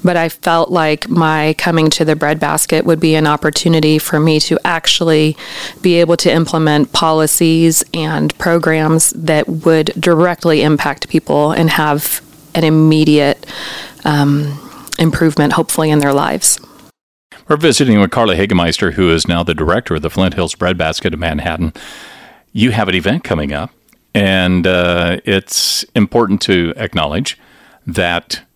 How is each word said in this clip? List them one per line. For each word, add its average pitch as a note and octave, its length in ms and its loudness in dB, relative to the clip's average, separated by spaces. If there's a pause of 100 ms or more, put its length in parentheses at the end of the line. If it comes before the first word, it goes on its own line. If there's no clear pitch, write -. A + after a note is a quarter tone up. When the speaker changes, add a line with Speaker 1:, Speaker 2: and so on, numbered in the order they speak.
Speaker 1:
But F3+ 120 0
I E3 120 0
felt E3 420 -2
like D#3 380 -2
my D#3 500 0
coming E3 320 0
to D#3 140 -2
the D#3 120 2
Breadbasket D#3 680 -2
would D#3+ 160 2
be D#3+ 160 2
an D#3 100 2
opportunity D#3 720 0
for D3+ 220 -2
me D#3 200 2
to - 240 -2
actually D#3+ 720 0 (440)
be F3+ 140 2
able E3+ 240 4
to D3 140 2
implement D#3 600 0
policies D#3+ 880 2 (100)
and D#3 460 -4
programs D#3+ 720 0
that D#3+ 380 -2
would D#3+ 380 0 (120)
directly E3 640 2
impact C#3+ 460 -2
people D3+ 440 0
and E3 180 2
have D3+ 500 -2 (360)
an D#3+ 80 0
immediate, D#3 840 2 (580)
um, C#3+ 600 0 (340)
improvement, D#3+ 540 0
hopefully, D#3+ 380 -2
in D3+ 100 4
their C#3+ 120 0
lives. C#3 460 -2 (880)
Speaker 2:
We're D3+ 100 2
visiting C3+ 440 4
with F#2 100 2
Carla A2 240 0
Hagemeister, F2 600 0
who F#2 160 2
is D#2+ 180 0
now E2+ 160 0
the E2 100 -2
director E2 400 -2
of D#2 80 -4
the E2 80 -4
Flint F#2 240 0
Hills - 220 -4
Breadbasket F2 580 -2
of D#2 60 -10
Manhattan. D#2+ 520 -4 (800)
You A2+ 200 0
have G#2 160 0
an F#2 80 0
event G2+ 260 -2
coming D2+ 300 -4
up, D2+ 180 -8 (420)
and, F#2 540 2
uh, F2 580 0
it's - 600 -2 (100)
important G#2 480 0
to F2 340 2
acknowledge F2+ 640 -4 (480)
that F2 560 -4 (140)